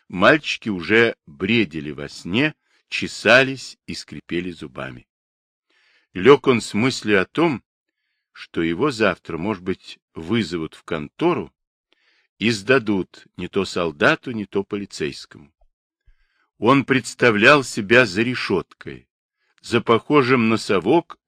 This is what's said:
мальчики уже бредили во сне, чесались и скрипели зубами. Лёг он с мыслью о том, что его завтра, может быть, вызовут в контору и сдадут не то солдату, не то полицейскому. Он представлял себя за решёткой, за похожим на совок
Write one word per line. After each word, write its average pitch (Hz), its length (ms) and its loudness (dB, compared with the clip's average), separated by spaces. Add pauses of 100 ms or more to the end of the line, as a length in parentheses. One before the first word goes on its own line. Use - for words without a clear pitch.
мальчики 113 600 0
уже 104 460 2 (120)
бредили 80 640 -2
во 71 180 -12
сне, 127 460 -4 (340)
чесались 127 960 0
и - 80 -12
скрипели 87 580 -10
зубами. 65 560 -16 (1040)
Лёг 120 340 6
он 120 140 2
с - 120 -12
мыслью 107 480 0
о 90 40 -4
том, 147 380 -2 (680)
что - 320 -8
его 85 260 -2
завтра, 101 480 -2
может 92 260 -6
быть, - 360 -10 (160)
вызовут 85 580 -6
в - 100 -20
контору 90 720 -6 (840)
и 104 100 0
сдадут 107 800 -2 (100)
не 90 100 -10
то 95 180 -2
солдату, 92 680 -2
не 110 140 -8
то 98 180 -4
полицейскому. 85 920 -10 (1040)
Он 123 280 2
представлял 127 800 4
себя 120 420 2
за 101 180 -2
решёткой, 87 840 -6 (540)
за 113 200 -2
похожим 120 680 2
на 113 80 2
совок 110 720 -2